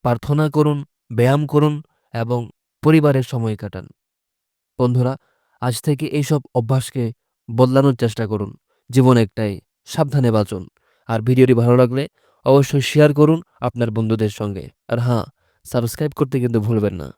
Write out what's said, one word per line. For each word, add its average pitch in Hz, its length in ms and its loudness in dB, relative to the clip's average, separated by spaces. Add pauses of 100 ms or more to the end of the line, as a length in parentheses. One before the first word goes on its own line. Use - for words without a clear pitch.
প্রার্থনা 143 440 0
করুন, 151 280 0 (340)
ব্যায়াম 123 340 2
করুন 147 280 0 (400)
এবং 117 260 -4 (440)
পরিবারের 147 400 4
সময় 113 320 -6
কাটান। 95 300 -14 (920)
বন্ধুরা, 123 340 0 (480)
আজ 123 200 -2
থেকে 147 240 -2
এইসব 147 360 -2 (140)
অভ্যাসকে 127 480 -2 (460)
বদলানোর 127 460 4
চেষ্টা 117 320 -4
করুন। 101 240 -6 (380)
জীবন 127 280 6
একটাই, 107 360 -2 (320)
সাবধানে 139 460 -2
বাঁচুন। 104 320 -2 (460)
আর 113 120 -2
ভিডিওটি 127 320 4
ভালো 120 220 4
লাগলে 127 280 2 (420)
অবশ্যই 139 360 4
শেয়ার 151 320 4
করুন 151 260 4 (220)
আপনার 120 300 -2
বন্ধুদের 110 380 -2
সঙ্গে। 101 360 -8 (220)
আর 117 120 -4
হ্যাঁ, 120 260 0 (400)
সাবস্ক্রাইব 127 460 -4
করতে 139 280 -2
কিন্তু 117 200 0
ভুলবেন 104 340 0
না। 80 140 -12 (100)